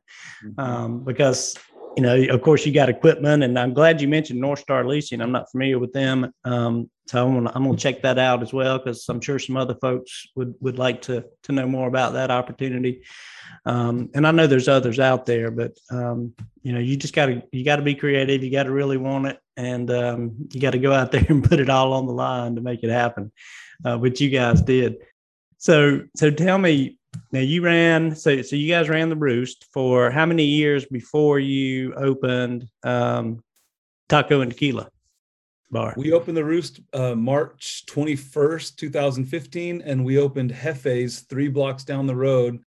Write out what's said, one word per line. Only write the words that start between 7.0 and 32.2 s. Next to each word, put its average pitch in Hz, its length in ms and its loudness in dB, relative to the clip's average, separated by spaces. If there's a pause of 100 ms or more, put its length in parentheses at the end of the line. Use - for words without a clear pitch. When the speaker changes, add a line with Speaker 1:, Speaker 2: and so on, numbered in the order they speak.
Speaker 2:
so 123 200 0
I'm 131 60 2
gonna, 120 220 0
I'm 131 80 -2
gonna 131 140 0
check 127 260 -4
that 127 160 2
out 127 240 2
as 110 100 -8
well, 131 260 0
'cause 120 300 -8
I'm 120 100 -6
sure 139 200 -4
some 131 180 -6
other 123 240 -2
folks 127 540 -6
would, 123 240 -6
would 127 180 -6
like 123 260 -2
to, 120 220 -6 (180)
to - 80 -8
know 135 160 0
more 131 200 -2
about 123 260 0
that 127 160 -2
opportunity. 127 720 -4 (640)
Um, 120 480 -2
and 147 140 2
I 160 40 4
know 165 140 6
there's 131 220 4
others 131 320 2
out 131 260 2
there, 117 240 -2
but, 117 220 -6 (180)
um, 120 440 -6 (280)
you 123 100 -6
know, 120 80 -2
you 127 160 -2
just 139 200 -6
gotta, 131 260 2 (100)
you 127 140 -6
gotta 147 160 2
be 143 140 0
creative. 139 480 0
You 127 80 -8
gotta 135 200 0
really 139 260 0
want 135 280 -4
it, 135 140 -8 (180)
and, 123 320 -6
um, 120 460 -2 (180)
you 131 80 -8
gotta 127 160 2
go 139 160 2
out 131 180 2
<laughs> - 20 2
there 135 160 4
and 143 140 4
put 160 160 4
it 131 100 2
all 131 240 2
on 131 120 -2
the 123 80 -4
line 123 420 -4
to 113 60 -6
make 123 220 -6
it 117 80 -2
happen, 117 400 -2 (520)
uh, 120 140 -2
which 123 240 -2
you 143 80 2
guys 120 320 4
did. 127 360 2 (600)
So, 147 460 4 (120)
so 156 140 2
tell 180 300 2
me, 156 380 2 (340)
now 131 80 -2
you 156 240 0
ran, 165 520 4
so, 139 280 0
so 143 120 -8
you 147 140 -2
guys 170 180 2
ran 160 220 0
the 160 60 -2
Roost 127 580 -2
for 127 380 2
how 160 160 2
many 165 180 2
years 147 400 2
before 143 540 0
you 131 560 -2
opened, 127 760 -2 (140)